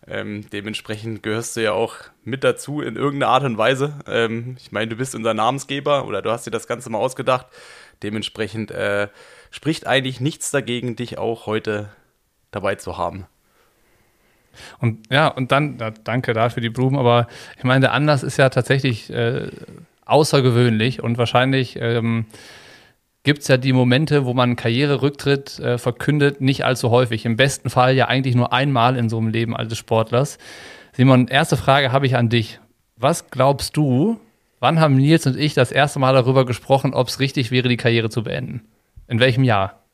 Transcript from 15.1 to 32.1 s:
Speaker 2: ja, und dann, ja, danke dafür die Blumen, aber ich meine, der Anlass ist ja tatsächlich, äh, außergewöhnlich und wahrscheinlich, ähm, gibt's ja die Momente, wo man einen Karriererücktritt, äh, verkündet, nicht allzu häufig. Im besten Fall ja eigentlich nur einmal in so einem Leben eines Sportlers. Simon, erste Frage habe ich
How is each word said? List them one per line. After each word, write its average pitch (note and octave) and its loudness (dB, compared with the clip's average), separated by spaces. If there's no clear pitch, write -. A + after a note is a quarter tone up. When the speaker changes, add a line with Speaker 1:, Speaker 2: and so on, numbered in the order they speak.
Speaker 2:
ja, C#3+ 2
und B2+ -2
dann, C3+ 0
ja, A2+ -6
danke A#2+ -4
dafür A#2 0
die A#2 -4
Blumen, B2+ 0
aber A#2+ 4
ich - -20
meine, C3 4
der C3 2
Anlass C#3+ 2
ist - -6
ja C3+ 6
tatsächlich, C3 -2
äh, A#2+ -4
außergewöhnlich B2 2
und A#2 -2
wahrscheinlich, C3 0
ähm, A#2 -2
gibt's C#3+ -2
ja C3+ 6
die C3 0
Momente, B2+ 2
wo B2 -2
man B2 2
einen A#2+ 0
Karriererücktritt, C#3 0
äh, B2 -2
verkündet, C#3+ 0
nicht C3+ 0
allzu B2 0
häufig. A#2 2
Im A#2 0
besten C3+ 0
Fall B2+ 4
ja B2+ 2
eigentlich B2+ 0
nur - 2
einmal B2+ 2
in A#2 0
so A2+ -2
einem A2+ 0
Leben A#2 -2
eines A2+ -6
Sportlers. A#2 0
Simon, B2+ 6
erste C#3+ 2
Frage C3+ 2
habe C3+ 2
ich A#2+ 2